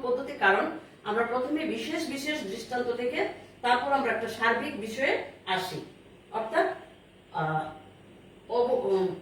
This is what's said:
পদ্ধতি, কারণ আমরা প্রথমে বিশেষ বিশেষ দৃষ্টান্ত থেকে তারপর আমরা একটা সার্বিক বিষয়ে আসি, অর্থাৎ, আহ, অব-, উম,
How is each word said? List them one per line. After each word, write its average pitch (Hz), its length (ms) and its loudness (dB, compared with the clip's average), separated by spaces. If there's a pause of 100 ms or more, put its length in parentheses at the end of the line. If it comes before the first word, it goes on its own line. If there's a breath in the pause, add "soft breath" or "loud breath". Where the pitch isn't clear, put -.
পদ্ধতি, 247 360 0
কারণ 196 260 4 (380 loud breath)
আমরা 214 200 0
প্রথমে 262 420 -2
বিশেষ 262 440 -4
বিশেষ 277 340 -4
দৃষ্টান্ত 240 480 -4
থেকে 247 360 0 (340 loud breath)
তারপর 254 300 4
আমরা 247 200 4
একটা 226 160 -2
সার্বিক 233 540 0
বিষয়ে 226 420 0 (220)
আসি, 185 400 -2 (460)
অর্থাৎ, 220 360 2 (680)
আহ, 156 320 0 (840)
অব-, 196 380 2
উম, 190 200 4 (140)